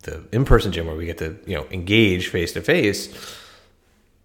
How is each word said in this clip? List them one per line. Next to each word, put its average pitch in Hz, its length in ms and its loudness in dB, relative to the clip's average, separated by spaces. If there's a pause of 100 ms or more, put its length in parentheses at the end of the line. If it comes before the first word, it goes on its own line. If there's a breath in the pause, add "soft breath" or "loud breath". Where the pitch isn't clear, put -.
the 76 300 -12
in-person 117 400 4
gym 82 140 -4
where 80 100 -6
we 82 100 -8
get 82 120 -8
to, 80 280 -6
you 95 100 -6
know, 73 140 -8
engage 92 580 2
face-to-face, 98 800 0 (1160 loud breath)